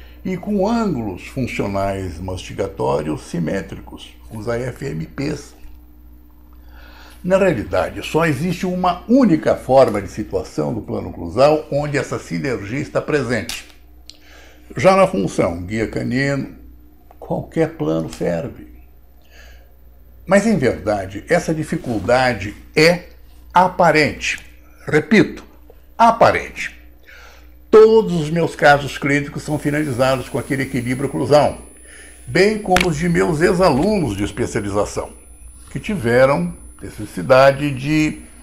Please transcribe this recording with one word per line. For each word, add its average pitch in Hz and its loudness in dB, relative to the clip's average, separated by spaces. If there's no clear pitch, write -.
e 185 -4
com 196 -2
ângulos 143 -4
funcionais 98 -4
mastigatórios 120 -6
simétricos, - -8
os 110 -10
A 117 -2
F 127 -8
M 160 -6
Ps. - -8
Na 185 2
realidade, 98 0
só 156 0
existe 160 -2
uma 180 -2
única 202 4
forma 123 4
de 90 -10
situação 95 -6
do 107 -6
plano 101 -8
oclusal 123 0
onde 143 -2
essa 127 -4
sinergia 127 -6
está 139 -4
presente. 123 -4
Já 180 4
na 190 4
função 135 -2
guia 104 -4
canino, 131 -4
qualquer 156 -4
plano 156 -4
serve. - -6
Mas, 202 2
em 220 4
verdade, 104 -2
essa 170 0
dificuldade 123 -2
é 170 4
aparente. 170 2
Repito, - 2
aparente. 135 2
Todos 220 8
os 156 -2
meus 165 -2
casos 143 4
clínicos 143 -2
são 151 -6
finalizados 135 0
com 139 -6
aquele 131 -4
equilíbrio 131 -4
oclusal, 143 2
bem 196 2
como 180 0
os 147 -2
de 170 -2
meus 175 0
ex-alunos 175 2
de 101 -2
especialização, 101 -4
que 139 -10
tiveram 143 2
necessidade 131 2
de 151 -2